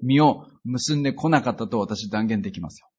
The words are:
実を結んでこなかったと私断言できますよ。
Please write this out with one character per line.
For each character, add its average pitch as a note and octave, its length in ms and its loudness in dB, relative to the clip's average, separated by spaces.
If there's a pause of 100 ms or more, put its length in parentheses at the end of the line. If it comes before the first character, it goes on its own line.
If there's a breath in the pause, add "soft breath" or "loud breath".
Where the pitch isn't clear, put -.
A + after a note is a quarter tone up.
実 C3+ 180 4
を C#3+ 240 4 (200 loud breath)
結 B2+ 320 -2
ん C#3+ 40 0
で C#3 120 0
こ - 160 -2
な D3+ 120 4
か A#2 120 -2
っ - 20 -12
た A2+ 120 -6
と A#2 120 -2
私 G2+ 320 -4
断 A2 160 -2
言 A2 160 0
で F#2+ 80 -6
き F2+ 100 -10
ま D#2+ 80 -10
す - 100 -20
よ。 - 200 -20